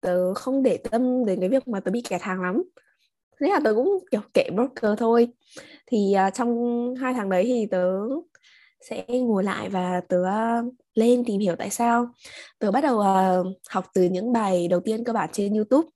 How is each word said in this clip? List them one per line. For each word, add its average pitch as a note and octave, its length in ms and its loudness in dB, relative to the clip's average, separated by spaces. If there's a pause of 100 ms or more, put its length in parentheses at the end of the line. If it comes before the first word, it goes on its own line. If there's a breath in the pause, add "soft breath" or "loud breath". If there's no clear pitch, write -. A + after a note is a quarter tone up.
tớ F3+ 320 0
không C4 300 -2
để A3+ 140 2 (140)
tâm B3+ 340 0
đến F#3 140 0
cái F#3 100 0
việc C4 180 0
mà G#3 120 -4
tớ F#3 120 -4
bị A#3+ 180 -2
kẹt F#3 120 -4
hàng F#3 200 -6
lắm. F#3+ 220 -2 (760 soft breath)
Thế C#4 80 0
là G4+ 140 2
tớ A3 100 2
cũng F4+ 260 2 (120)
kiểu G#3 100 -2 (120)
kệ - 200 2
broker A3 440 -2
thôi. A#3 300 4 (600 loud breath)
Thì, G3+ 260 2
à, F#3+ 160 4
trong A#3+ 260 -2 (400)
hai B3+ 180 -4
tháng G#3 160 -4
đấy F#3 140 2
thì A#3+ 280 0
tớ F3+ 200 0 (1000 soft breath)
sẽ F#3+ 180 -12
ngồi A#3 360 0
lại G3+ 260 -4
và F3+ 400 -2
tớ, F3+ 160 2
à, A3+ 360 0 (320)
lên A#3+ 320 4
tìm G3+ 140 -2
hiểu F#3 160 0
tại - 140 -8
sao. A#3 380 0 (520 loud breath)
Tớ G#3 120 0
bắt B3+ 100 2
đầu, C4 180 2
à, F#3+ 380 4 (320)
học F#3 240 -4
từ F#3 100 4
những F#3 300 0
bài F#3+ 340 0
đầu F3+ 120 2
tiên A3 240 -4
cơ A#3 100 -4
bản F3+ 200 -2
trên G3+ 200 -2
YouTube B3+ 420 2